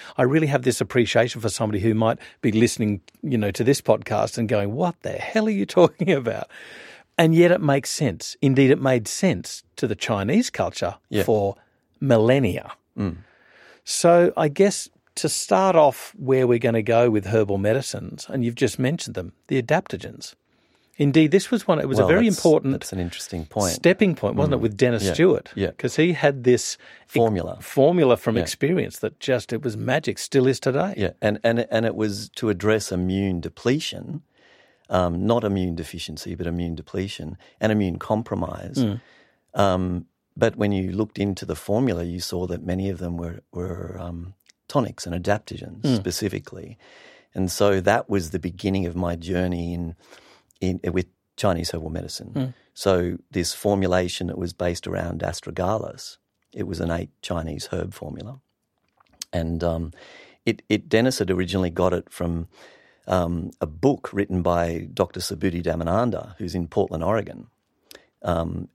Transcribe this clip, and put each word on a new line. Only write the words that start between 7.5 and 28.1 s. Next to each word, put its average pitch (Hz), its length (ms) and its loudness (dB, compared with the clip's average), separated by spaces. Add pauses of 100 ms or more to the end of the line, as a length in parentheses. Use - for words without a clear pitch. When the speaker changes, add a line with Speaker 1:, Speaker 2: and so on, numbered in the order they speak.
Speaker 1:
it 185 80 2
makes 143 300 0
sense. - 500 -4
Indeed, 135 300 6
it 147 100 4
made 131 260 2
sense - 560 -2 (140)
to - 100 -2
the 107 80 -2
Chinese 117 560 0
culture 87 440 -4 (160)
Speaker 2:
Yeah. 107 140 0
Speaker 1:
for 101 320 2 (440)
millennia. 117 720 4 (260)
Speaker 2:
Mm. 87 200 -4 (640)
Speaker 1:
So 175 520 6
I 160 120 2
guess 190 400 2 (280)
to - 120 -2
start 190 480 2
off 147 420 4
where 131 280 2
we're 120 120 4
gonna 117 240 2
go 117 280 4
with 104 160 0
herbal 101 320 2
medicines, - 680 -2
and 127 160 -2
you've 117 120 -2
just 127 220 0
mentioned 131 360 -2
them, 92 180 -8 (140)
the 131 160 0
adaptogens. - 720 -4 (640)
Indeed, 147 360 4
this 196 180 2
was 220 160 -2
one, 160 140 2
it 139 80 -2
was 123 100 2
a 104 40 6
Speaker 2:
Well, 92 60 6
Speaker 1:
very 202 200 6
Speaker 2:
that's, 185 100 2
Speaker 1:
important 151 340 4
Speaker 2:
that's - 200 -6
an 95 80 -2
interesting 87 460 -8
point. 95 280 0
Speaker 1:
stepping 185 400 4
point, 110 220 -2
wasn't 143 180 2
it, 120 40 0
Speaker 2:
Mm. - 40 -4
Speaker 1:
with 107 140 -2
Dennis 117 280 2
Speaker 2:
Yeah. 92 100 2
Speaker 1:
Stewart? - 420 4
Speaker 2:
Yeah. 95 200 -2
Speaker 1:
'Cause - 200 -4
he 170 160 4
had 139 320 2
this 123 340 4 (240)
ex- - 100 -20
Speaker 2:
Formula. 92 480 0
Speaker 1:
formula 139 560 4